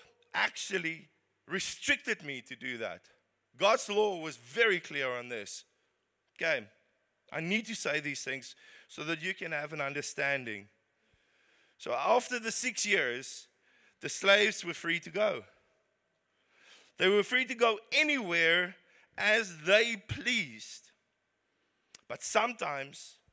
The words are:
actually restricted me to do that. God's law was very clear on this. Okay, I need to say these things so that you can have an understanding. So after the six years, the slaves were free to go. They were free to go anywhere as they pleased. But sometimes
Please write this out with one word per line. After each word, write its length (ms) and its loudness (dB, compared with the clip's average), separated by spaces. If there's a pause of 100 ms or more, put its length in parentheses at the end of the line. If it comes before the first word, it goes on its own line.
(360)
actually 720 -2 (400)
restricted 760 -2
me 240 -10
to 80 -14
do 220 -8
that. 240 -6 (560)
God's 320 4
law 320 0
was 160 -8
very 420 2
clear 320 -4
on 180 -8
this. 360 -10 (720)
Okay, 280 0 (680)
I 80 -4
need 240 0
to 100 -8
say 240 0
these 220 -6
things 340 -8 (320)
so 160 -10
that 200 -4
you 100 -4
can 180 -10
have 220 -6
an 80 -4
understanding. 840 -4 (1120)
So 140 -6
after 460 2
the 120 -4
six 340 -2
years, 600 -2 (540)
the 80 -6
slaves 540 4
were 100 -6
free 280 -4
to 80 -12
go. 340 0 (1500)
They 120 4
were 140 6
free 220 2
to 100 -4
go 240 4 (120)
anywhere 840 4 (420)
as 480 0
they 320 6 (100)
pleased. 840 -4 (1160)
But 160 -10
sometimes 920 -2 (160)